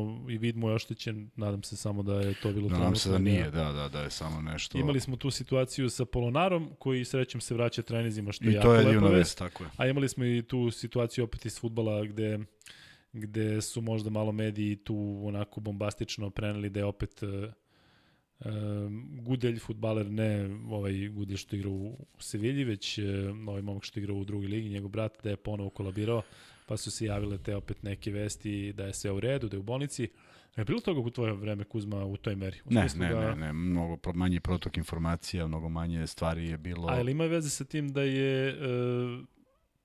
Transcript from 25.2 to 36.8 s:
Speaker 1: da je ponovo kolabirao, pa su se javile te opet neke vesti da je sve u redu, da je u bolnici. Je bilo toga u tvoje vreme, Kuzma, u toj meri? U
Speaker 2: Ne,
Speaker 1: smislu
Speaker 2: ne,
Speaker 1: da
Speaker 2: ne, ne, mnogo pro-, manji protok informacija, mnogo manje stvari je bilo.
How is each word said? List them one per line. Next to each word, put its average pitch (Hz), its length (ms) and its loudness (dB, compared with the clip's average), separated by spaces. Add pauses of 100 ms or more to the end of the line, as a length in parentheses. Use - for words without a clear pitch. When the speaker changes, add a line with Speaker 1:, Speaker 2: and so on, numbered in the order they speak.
Speaker 1:
da 107 80 -2
je 101 60 -2
ponovo 101 340 -4
kolabirao, 107 520 -2 (440)
pa 110 100 -4
su 107 140 -6
se 110 140 -4
javile 104 340 -2
te 104 180 -4
opet - 260 -8
neke 101 280 -6
vesti 101 640 -4
da 101 120 -8
je 98 100 -6
sve - 160 -4
u 98 100 -2
redu, 123 280 0
da 101 80 -4
je 98 40 -4
u 95 40 -8
bolnici. 127 440 -4 (480)
Je 110 80 -2
bilo 208 160 0
toga 175 200 0
u 120 100 -2
tvoje 113 220 0
vreme, 101 320 -4
Kuzma, 101 400 -4
u 98 120 -4
toj 104 200 -4
meri? 95 280 -4
U - 60 -8
Speaker 2:
Ne, 120 100 6
Speaker 1:
smislu 82 200 2
Speaker 2:
ne, 85 140 2
Speaker 1:
da 110 200 2
Speaker 2:
ne, - 20 -4
ne, 78 160 -2
mnogo 85 440 0
pro-, 90 180 -4
manji 90 260 4
protok 87 360 -2
informacija, 82 680 0
mnogo 80 220 -2
manje 82 380 -2
stvari 82 400 -2
je 80 120 -4
bilo. 85 300 -4